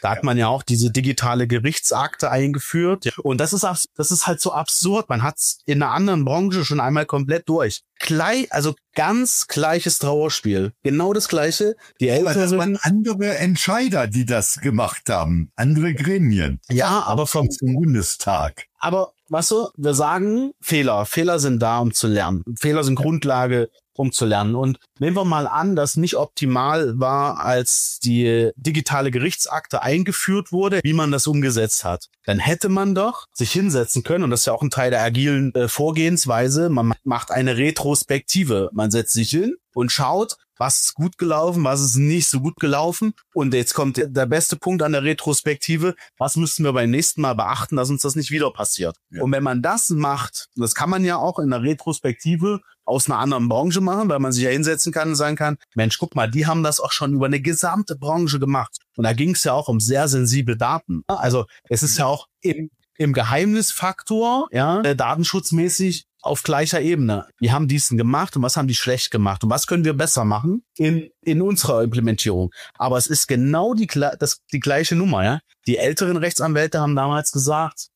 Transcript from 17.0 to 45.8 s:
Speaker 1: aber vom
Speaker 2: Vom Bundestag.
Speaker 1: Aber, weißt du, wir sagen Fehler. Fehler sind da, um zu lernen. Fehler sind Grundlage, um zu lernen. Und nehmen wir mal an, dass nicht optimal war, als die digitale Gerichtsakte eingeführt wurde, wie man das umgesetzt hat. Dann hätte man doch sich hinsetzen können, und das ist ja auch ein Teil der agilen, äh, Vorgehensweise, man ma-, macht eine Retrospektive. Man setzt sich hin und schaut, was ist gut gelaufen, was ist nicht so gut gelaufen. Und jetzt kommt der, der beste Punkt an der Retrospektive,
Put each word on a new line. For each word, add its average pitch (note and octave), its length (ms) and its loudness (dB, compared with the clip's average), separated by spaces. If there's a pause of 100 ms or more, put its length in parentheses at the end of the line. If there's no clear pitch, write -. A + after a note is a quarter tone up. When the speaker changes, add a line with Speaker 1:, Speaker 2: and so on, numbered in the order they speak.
Speaker 1:
aber A2+ 240 0
vom D3 200 0 (120)
Speaker 2:
Vom C3 160 0
Bundestag. G2 920 0 (140)
Speaker 1:
Aber, F#3 340 -2 (160)
weißt D#3+ 220 0
du, A3 260 0
wir D3 180 0
sagen G3 560 0 (100)
Fehler. B2 440 2
Fehler E3+ 340 0
sind C3+ 200 0
da, A#2 200 2
um A#2+ 120 2
zu - 160 -2
lernen. F#2+ 360 0 (160)
Fehler D3+ 240 0
sind C3+ 120 2
Grundlage, B2+ 720 0 (260)
um C3+ 160 -2
zu - 140 0
lernen. G#2+ 280 2
Und C3 240 0 (220)
nehmen E3 160 0
wir G3 100 0
mal D3+ 220 0
an, F3+ 280 0
dass C#3+ 220 0
nicht E3 180 0
optimal C3+ 840 0
war, C3+ 400 0
als - 640 0
die A#2 520 4
digitale C#3+ 540 -2
Gerichtsakte C3+ 720 -4
eingeführt F#3 720 0
wurde, F#3+ 320 0
wie D3+ 100 0
man D#3 180 2
das C#3 140 0
umgesetzt C3+ 580 0
hat. F2+ 260 -4 (160)
Dann G2+ 120 0
hätte E3 320 0
man G3 240 2
doch G3+ 400 -2
sich - 180 -2
hinsetzen C#3 520 0
können, F3 200 0
und C#3 60 0
das A#2+ 120 0
ist - 40 0
ja B2 80 0
auch A#2 80 -2
ein D3 80 0
Teil B2+ 220 0
der A#2+ 100 0
agilen, C3+ 540 0
äh, B2 120 2
Vorgehensweise, D#3 1000 0
man A#2+ 180 2
ma-, A#2 160 2
macht A#2+ 280 -4
eine B2+ 260 0
Retrospektive. C#3+ 1160 0
Man G#2+ 180 0
setzt A2+ 220 0
sich A2+ 180 0
hin G#3+ 240 0 (180)
und B2 180 -2
schaut, E3+ 460 -2 (220)
was C3 200 0
ist - 160 -2
gut F3 240 -4
gelaufen, E3+ 440 0
was C#3 180 2
ist B2+ 160 2
nicht D3 300 2
so C3+ 120 0
gut D3+ 160 -4
gelaufen. E3 580 0 (220)
Und C#3 180 0
jetzt B2 220 0
kommt C#3 220 0
der, B2+ 100 0
der C3 180 0
beste D3+ 300 0
Punkt F#3 260 -2
an D3+ 100 0
der C#3 120 0
Retrospektive, D#3 920 -2 (240)